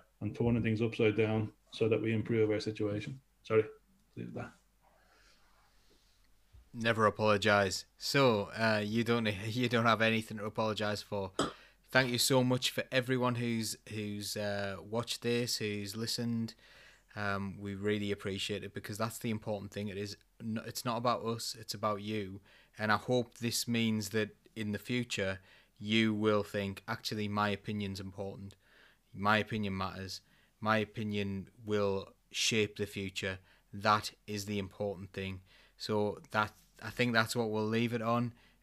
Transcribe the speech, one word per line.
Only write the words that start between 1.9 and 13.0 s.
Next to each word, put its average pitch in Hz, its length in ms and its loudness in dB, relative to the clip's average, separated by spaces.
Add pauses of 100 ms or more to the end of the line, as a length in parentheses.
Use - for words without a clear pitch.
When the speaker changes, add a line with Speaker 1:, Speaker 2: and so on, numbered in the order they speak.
Speaker 1:
we 113 100 0
improve 110 380 2
our 104 80 2
situation. 107 600 -4 (240)
Sorry, 110 200 4 (520)
leave 117 120 -10
it 117 60 -14
there. 117 160 -10 (2250)
Speaker 2:
Never 113 320 6
apologise. 104 800 6 (100)
So, 113 600 4
uh, 110 280 4
you 110 200 0
don't, 117 240 2 (120)
<laughs> 110 80 -6
you 120 200 0
don't 117 180 2
have 110 160 6
anything 113 360 2
to 104 60 -8
apologise 107 580 -2
for. 98 280 -6 (600)
Thank 131 200 4
you 120 80 0
so 127 260 4
much 127 260 2
for - 220 -4
everyone 123 440 0